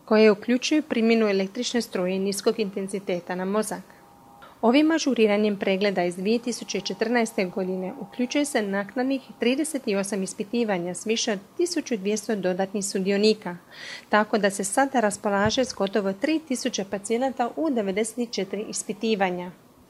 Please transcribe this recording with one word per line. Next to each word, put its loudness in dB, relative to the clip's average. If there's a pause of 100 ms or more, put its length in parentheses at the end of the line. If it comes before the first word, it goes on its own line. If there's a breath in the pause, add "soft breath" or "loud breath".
koje 8
uključuju 2
primjenu 4
električne 0
struje -2
niskog 0
intenziteta -4
na -4
mozak. -2 (800 loud breath)
Ovim 6
ažuriranjem 2
pregleda 2
iz -2
dvije 0
tisuće -6
četrnaeste -2
godine -4
uključuje -2
se 0
naknadnih -2 (180)
trideset 0 (160)
osam -2
ispitivanja -2
s -10
više -2
od -2 (180)
tisuću -2
dvjesto -2
dodatnih -2
sudionika, 0 (520 loud breath)
tako 4
da 2
se -4
sada 2
raspolaže 2
s -4
gotovo 0
tri 0
tisuće -4
pacijenata -2
u 0
devedeset -2
četiri -4
ispitivanja. -2 (400)